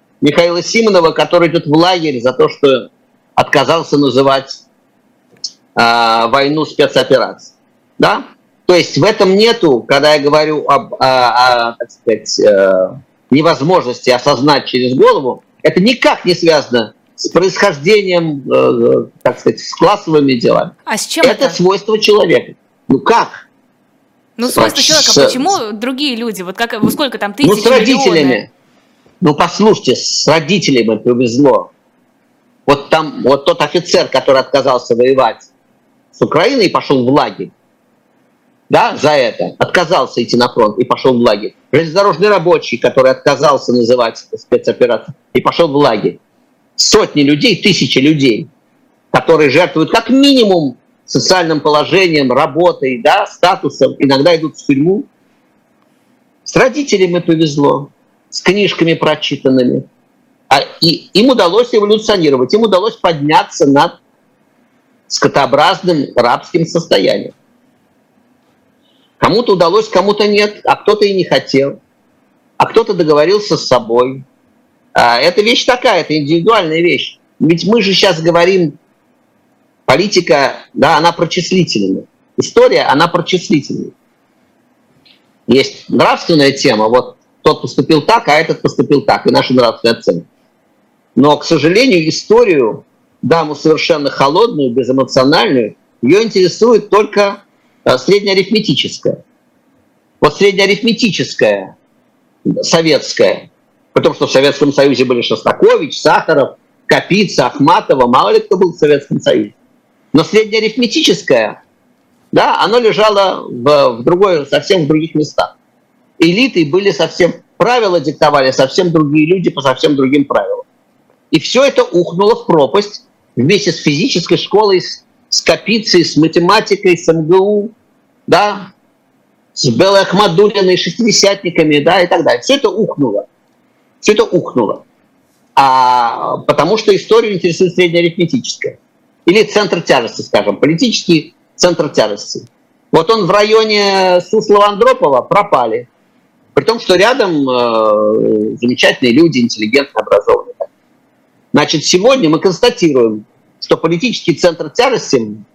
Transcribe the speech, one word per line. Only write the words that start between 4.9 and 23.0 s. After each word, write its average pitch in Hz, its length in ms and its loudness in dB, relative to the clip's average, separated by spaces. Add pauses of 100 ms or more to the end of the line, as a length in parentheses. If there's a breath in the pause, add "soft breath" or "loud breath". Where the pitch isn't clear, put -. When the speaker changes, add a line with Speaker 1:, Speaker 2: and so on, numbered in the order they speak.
Speaker 1:
э, 117 480 2
войну 139 380 0
спецоперацией. 131 880 -2 (440)
Да? 208 260 0 (420)
То 180 80 4
есть 160 240 0
в 143 60 2
этом 196 320 2
нету, 196 500 2
когда 143 280 2
я 147 60 0
говорю 151 480 0
об, - 260 -2
о, - 40 -12
о, 123 800 2
так 117 140 -12
сказать, - 480 -4
э, 95 560 2 (340)
невозможности 143 800 0
осознать 139 560 0
через 127 300 -2
голову, 160 480 0 (180)
это 160 180 2
никак 247 440 0
не 175 100 0
связано 139 600 0 (220)
с - 120 -8
происхождением, 175 1200 0
э, 127 580 0 (140)
так 123 160 -2
сказать, - 220 -2
с - 140 -14
классовыми 156 600 2
делами. 117 380 -2 (140)
Speaker 2:
А 294 100 -6
с - 100 -6
чем - 200 -2
Speaker 1:
Это 208 180 0
Speaker 2:
это? 254 100 -2
Speaker 1:
свойство 196 440 0
человека. 190 560 0 (340)
Ну 135 120 2